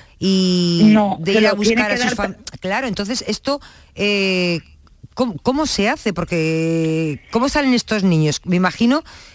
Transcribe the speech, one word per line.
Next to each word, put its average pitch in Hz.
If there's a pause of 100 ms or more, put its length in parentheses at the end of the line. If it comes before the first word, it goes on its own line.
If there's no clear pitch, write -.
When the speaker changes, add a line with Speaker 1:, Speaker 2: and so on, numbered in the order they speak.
(180)
Speaker 1:
y 180
Speaker 2:
No, 208
Speaker 1:
de 196
Speaker 2:
se 220
Speaker 1:
ir 214
a 202
Speaker 2:
lo -
tiene 220
Speaker 1:
buscar 214
Speaker 2:
que 247
Speaker 1:
a 247
sus 247
Speaker 2:
dar 196
Speaker 1:
fam-, - (240)
claro, 214
entonces 202
esto... 269 (360)
Eh, 190 (520)
¿cómo, 233
cómo 285
se 208
hace? 240
Porque, 160 (120)
¿cómo 247
salen 277
estos 214
niños? 156
Me 180
imagino 233 (320)